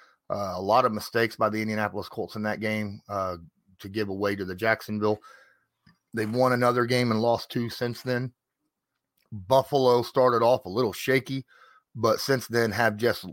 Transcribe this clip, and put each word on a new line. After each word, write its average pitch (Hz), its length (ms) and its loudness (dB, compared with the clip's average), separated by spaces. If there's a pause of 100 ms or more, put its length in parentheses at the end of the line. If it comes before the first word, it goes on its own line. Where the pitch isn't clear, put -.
(300)
Uh, 101 260 -4
a 92 60 -6
lot 110 240 4
of 113 80 2
mistakes 113 420 -2
by 110 140 0
the 107 120 -4
Indianapolis 107 460 -4
Colts 104 300 -10
in 107 60 -6
that 107 180 -4
game, 107 480 -4
uh, 95 260 -4 (440)
to 101 100 -14
give 104 180 -4
away 98 260 -2
to 101 120 -6
the 92 100 -8
Jacksonville. 107 640 0 (960)
They've 110 200 -4
won 127 200 2
another 123 320 2
game 123 260 0
and 110 100 0
lost 117 300 0
two 120 180 -4
since 120 320 -8
then. 127 300 -4 (1000)
Buffalo 123 760 4
started 123 380 2
off 117 220 4
a 90 60 -12
little 104 240 0
shaky, 131 520 -2 (480)
but 113 280 2
since 135 260 0
then 117 240 2
have 110 240 2
just 107 380 0